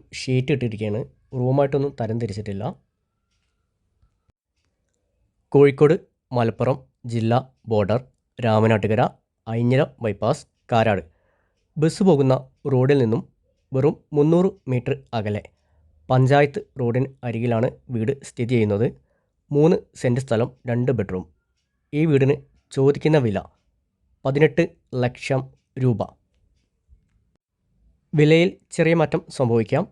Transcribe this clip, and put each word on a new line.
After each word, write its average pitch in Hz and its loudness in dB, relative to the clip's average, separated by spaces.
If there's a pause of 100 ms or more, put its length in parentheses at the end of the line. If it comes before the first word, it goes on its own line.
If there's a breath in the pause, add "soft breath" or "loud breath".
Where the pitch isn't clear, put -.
(180)
ഷീറ്റ് 127 -2
ഇട്ടിരിക്കുകയാണ്. 107 -6 (380)
റൂമായിട്ടൊന്നും 135 0
തരം 110 -6
തിരിച്ചിട്ടില്ല. 104 -8 (3000)
കോഴിക്കോട് 143 6 (420)
മലപ്പുറം 120 0 (360)
ജില്ലാ 117 0 (320)
ബോർഡർ, 107 0 (380)
രാമനാട്ടുകര 110 2 (440)
ഐഞ്ഞിലം 120 0 (160)
ബൈപ്പാസ് 107 -4 (240)
കാരാട്. 110 2 (720)
ബസ് 160 -2
പോകുന്ന 135 4 (380)
റോഡിൽ 131 2
നിന്നും 113 0 (500)
വെറും 131 0 (220)
മുന്നൂറ് 170 2 (220)
മീറ്റർ 127 -4 (220)
അകലെ, 104 -4 (680)
പഞ്ചായത്ത് 139 2 (200)
റോഡിന് 123 -2 (180)
അരികിലാണ് 117 -2 (260)
വീട് 110 -2 (160)
സ്ഥിതി 120 -4
ചെയ്യുന്നത്. 107 2 (640)
മൂന്ന് 151 2 (240)
സെന്റ് 127 -2
സ്ഥലം, 117 -2 (220)
രണ്ട് 123 -2
ബെഡ്റൂം. 92 -6 (680)
ഈ 147 0
വീടിന് 135 2 (380)
ചോദിക്കുന്ന 143 2
വില 98 -2 (880)
പതിനെട്ട് 147 0 (380)
ലക്ഷം 131 -4 (400)
രൂപ. 113 0 (2000)
വിലയിൽ 160 4 (240)
ചെറിയ 165 2
മാറ്റം 151 0 (160)
സംഭവിക്കാം. 120 0